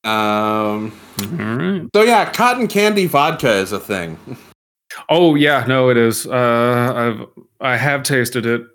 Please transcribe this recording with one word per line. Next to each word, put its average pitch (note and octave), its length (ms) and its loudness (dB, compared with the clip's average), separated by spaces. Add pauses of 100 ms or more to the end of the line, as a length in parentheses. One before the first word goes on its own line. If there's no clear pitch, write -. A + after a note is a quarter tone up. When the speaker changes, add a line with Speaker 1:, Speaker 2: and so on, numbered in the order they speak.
Speaker 1:
Um, G#2+ 920 -2 (240)
Speaker 2:
All A2 340 -6
right. F3+ 260 -4 (120)
Speaker 1:
so G#3 80 6
yeah, A3 300 2
cotton A#3+ 360 0
candy G3+ 380 0
vodka D3 460 2
is F#2+ 200 0
a G2 80 -6
thing. F2 380 -6 (920)
Speaker 2:
Oh D#3+ 280 4
yeah, C#3+ 320 2
no, B2+ 220 4
it A#2+ 60 4
is. A#2 300 2
Uh, A#2+ 1040 0
I've, - 140 -20 (160)
I B2+ 160 -2
have C#3 260 -2
tasted B2 440 -2
it A#2 160 -2 (120)